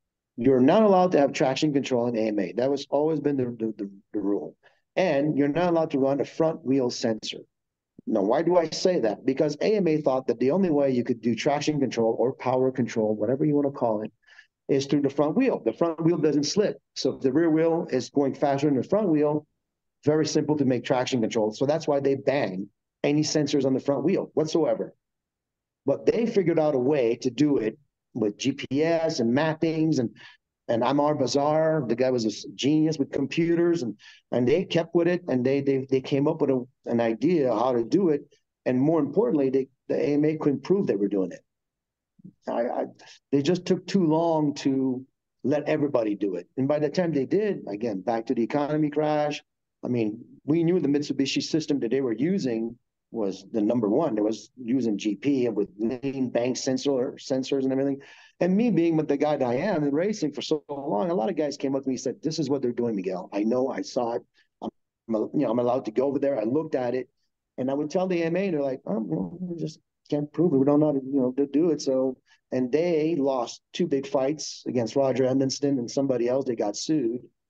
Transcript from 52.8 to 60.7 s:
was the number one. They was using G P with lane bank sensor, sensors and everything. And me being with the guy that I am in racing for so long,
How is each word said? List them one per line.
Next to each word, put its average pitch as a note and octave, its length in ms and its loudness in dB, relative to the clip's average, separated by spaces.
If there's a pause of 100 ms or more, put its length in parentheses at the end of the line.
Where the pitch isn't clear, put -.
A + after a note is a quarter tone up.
was G2 420 -6
the A2+ 100 0
number A2 260 0
one. C3 260 0
They G#2+ 60 0
was G#2+ 300 -4 (120)
using A2+ 360 -2
G G#2 160 -2
P B2+ 340 0
with G2+ 300 -2
lane B2+ 500 -4
bank B2 300 -2
sensor, C3 600 -2
sensors C3 440 -2
and C3+ 100 0
everything. C#3 300 -2 (380)
And F3+ 160 2
me A#3+ 140 2
being E3 260 2
with D3 120 0
the C#3+ 80 2
guy D3 200 0
that C3 80 0
I A#2+ 100 0
am D#3+ 280 0
in C#3+ 100 0
racing D#3+ 400 -2
for A#2 100 -10
so D3+ 260 -2
long, E3+ 420 -4